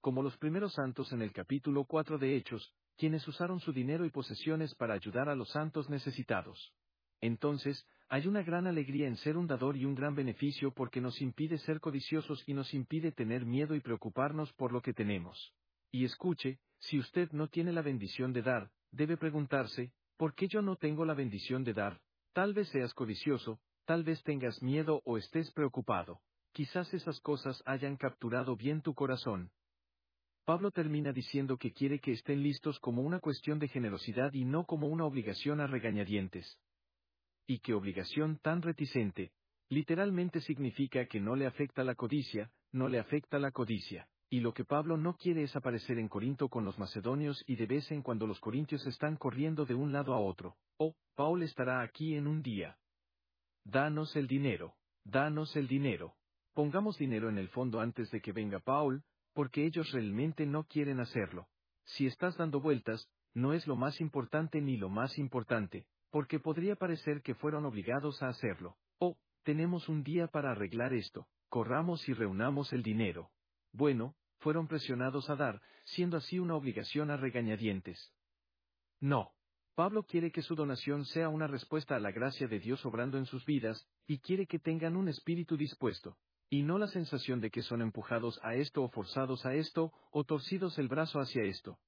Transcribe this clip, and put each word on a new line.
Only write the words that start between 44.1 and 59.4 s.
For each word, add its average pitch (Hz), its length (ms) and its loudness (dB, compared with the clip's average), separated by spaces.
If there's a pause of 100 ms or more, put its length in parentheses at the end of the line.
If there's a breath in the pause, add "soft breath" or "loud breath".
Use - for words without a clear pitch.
Y 127 100 2
lo 117 140 2
que 123 120 -4
Pablo 156 320 2
no 170 180 0
quiere 165 280 2
es 139 120 -4
aparecer 120 440 0
en 110 80 0
Corinto 127 420 0
con 110 160 -2
los 98 140 -4
macedonios 131 680 -2
y 127 100 0
de 113 120 0
vez 143 240 0
en 147 100 -2
cuando 113 240 0
los 104 140 -2
corintios 135 480 -2
están 151 280 -2
corriendo 143 500 0
de 123 100 0
un 139 160 0
lado 135 220 0
a 120 60 4
otro. 92 380 -2 (200)
"Oh, 156 180 2 (200)
Paul 165 280 2
estará 127 380 0
aquí 151 340 -2
en 147 120 0
un 156 140 0
día. 101 380 -4 (840)
Danos 151 520 0
el 139 120 2
dinero, 127 480 0 (280)
danos 151 520 0
el 139 120 2
dinero. 123 480 0 (380)
Pongamos 175 440 2
dinero 113 320 2
en 104 80 0
el 92 120 -2
fondo 123 300 0
antes 113 300 -2
de 107 120 -4
que 107 100 -6
venga 101 280 -2
Paul", 139 440 2 (300)
porque 147 320 0